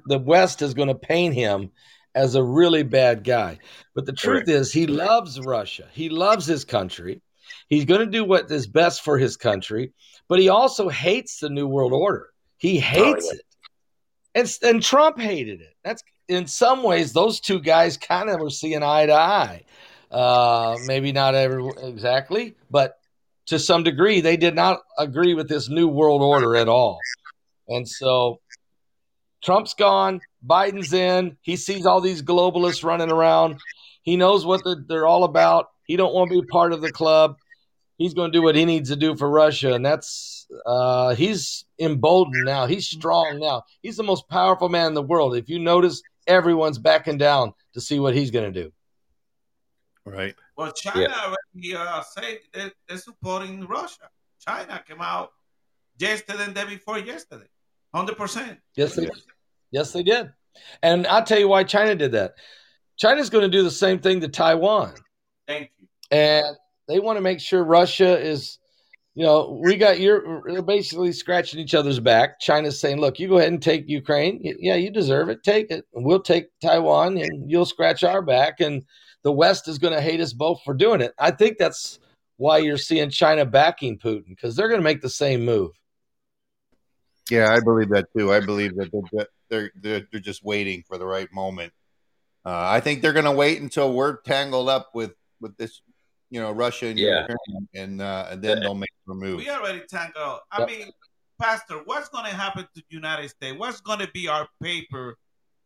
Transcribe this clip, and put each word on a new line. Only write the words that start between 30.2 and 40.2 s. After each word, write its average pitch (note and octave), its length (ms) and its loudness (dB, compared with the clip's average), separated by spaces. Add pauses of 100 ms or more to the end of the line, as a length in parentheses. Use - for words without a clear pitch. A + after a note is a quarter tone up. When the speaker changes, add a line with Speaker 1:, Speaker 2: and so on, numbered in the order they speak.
Speaker 1:
Biden's F#3 480 0
in, F3+ 480 0
he F3 140 -4
sees G3 280 -6
all F#3 160 4
these F3+ 220 -2
globalists F3 600 0
running E3 260 -2
around. D#3+ 500 4 (420)
He E3+ 140 0
knows F#3 300 4
what F#3 180 0
the, F3 240 -6
they're D#3+ 180 0
all F3 180 6
about. E3 420 4 (180)
He D#3+ 120 -4
don't F3+ 180 2
wanna F3+ 160 2
be F3+ 120 2
part E3+ 300 2
of D#3+ 80 -4
the D#3 120 -4
club. D#3 440 4 (600)
He's E3 160 -2
gonna E3+ 180 -2
do E3+ 80 4
what D#3+ 140 6
he D#3 100 4
needs D#3+ 240 0
to C#3+ 80 -4
do D3+ 180 0
for C#3+ 140 -2
Russia, D3 460 4
and B2 100 -2
that's, - 640 -6 (180)